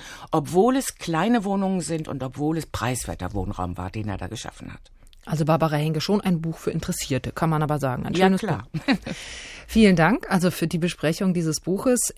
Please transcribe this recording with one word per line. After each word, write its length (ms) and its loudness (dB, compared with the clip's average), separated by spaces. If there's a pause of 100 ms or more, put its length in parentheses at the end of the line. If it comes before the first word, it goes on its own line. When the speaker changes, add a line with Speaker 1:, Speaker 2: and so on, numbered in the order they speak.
(300)
Speaker 1:
obwohl 460 4
es 200 -2
kleine 480 0
Wohnungen 360 0
sind 280 -4
und 140 -6
obwohl 360 -2
es 80 -6
preiswerter 680 -4
Wohnraum 420 -4
war, 140 -6
den 180 -6
er 80 -4
da 120 -6
geschaffen 440 -12
hat. 80 -16 (440)
Speaker 2:
Also 200 -2
Barbara 320 2
Henke, 240 0
schon 200 2
ein 200 2
Buch 160 -4
für 140 -6
Interessierte, 640 -4
kann 180 0
man 120 2
aber 180 0
sagen. 260 -2
Ein 80 -2
Speaker 1:
Ja, 120 6
Speaker 2:
schönes 140 4
Speaker 1:
klar. 320 -4
Speaker 2:
Buch. 140 -4
<laughs> 800 -4
Vielen 300 8
Dank 340 4
also 220 2
für 160 -2
die 100 -2
Besprechung 560 0
dieses 260 0
Buches. 380 0 (200)